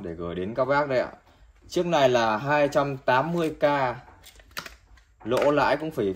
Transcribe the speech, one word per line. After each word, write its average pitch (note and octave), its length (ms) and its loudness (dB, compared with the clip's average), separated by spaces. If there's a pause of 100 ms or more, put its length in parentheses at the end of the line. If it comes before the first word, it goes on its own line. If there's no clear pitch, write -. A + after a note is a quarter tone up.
để F2+ 140 -10
gửi E2+ 200 -8
đến F#2+ 200 -6
các C3 100 0
bác C#3+ 240 0
đây C3 120 0
ạ. E2+ 120 -6 (560)
Chiếc F3 180 -2
này D3+ 220 2
là A2+ 280 2
hai C#3+ 320 2
trăm C#3+ 280 0
tám E3+ 360 0
mươi D#3+ 280 -2
K. - 40 2 (1600)
Lỗ B2 260 2
lãi - 260 2
cũng D#3+ 140 -6
phải, G2+ 260 -2